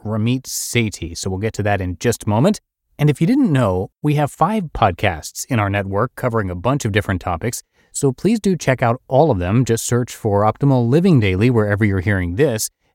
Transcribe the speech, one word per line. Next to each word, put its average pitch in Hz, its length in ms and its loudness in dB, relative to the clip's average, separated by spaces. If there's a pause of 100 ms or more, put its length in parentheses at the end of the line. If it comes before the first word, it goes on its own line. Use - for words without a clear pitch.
Ramit 110 400 -2
Sethi, - 720 -4
so - 140 -8
we'll 95 80 -4
get 107 180 -4
to 104 80 -4
that 101 160 0
in 90 200 -6
just 117 240 -2
a - 60 -4
moment. 131 300 2 (380)
And 147 100 2
if 147 140 2
you 165 60 2
didn't 247 260 2
know, 101 380 0 (100)
we 147 140 0
have 147 160 0
five 202 320 0 (100)
podcasts 92 720 -2
in 120 140 0
our 101 100 0
network 101 460 -2
covering 113 340 -2
a 90 60 -8
bunch 123 300 -2
of 104 60 -2
different 98 300 0
topics, 92 400 -6 (300)
so 135 200 0
please 208 280 0
do 190 160 0
check 131 260 -2
out 120 260 0
all 131 220 4
of 110 80 2
them. 95 260 2
Just 113 220 -2
search 123 300 -2
for 101 260 0
Optimal 120 480 2
Living 165 300 4
Daily 101 320 2
wherever 104 340 2
you're 98 140 2
hearing 90 360 0
this, 117 360 0 (240)